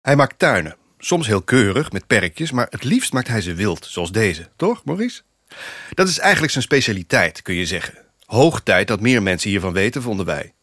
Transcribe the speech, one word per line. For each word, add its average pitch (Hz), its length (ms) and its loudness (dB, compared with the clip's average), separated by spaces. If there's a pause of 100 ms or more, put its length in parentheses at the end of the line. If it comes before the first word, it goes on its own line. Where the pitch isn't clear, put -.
Hij 143 140 4
maakt - 240 2
tuinen. 101 360 2 (220)
Soms 170 300 -2
heel 101 140 2
keurig, 127 500 2
met 98 160 -8
perkjes, 180 440 0
maar 120 180 -2
het - 140 -12
liefst 202 300 0
maakt 127 140 -2
hij 110 140 -2
ze 85 120 -6
wild, 90 320 -2
zoals 87 260 -6
deze. 95 440 -2
Toch, 226 300 -2
Maurice? 196 360 -6 (720)
Dat 190 140 2
is 170 120 -4
eigenlijk 165 320 2
zijn 127 120 -2
specialiteit, 104 800 0
kun - 120 -6
je 87 120 -2
zeggen. 82 320 -6 (280)
Hoog 135 360 4
tijd 98 260 2
dat 104 120 -2
meer 117 240 2
mensen 95 260 -2
hiervan 92 240 -2
weten, 110 280 -2
vonden 101 240 -4
wij. 76 380 -6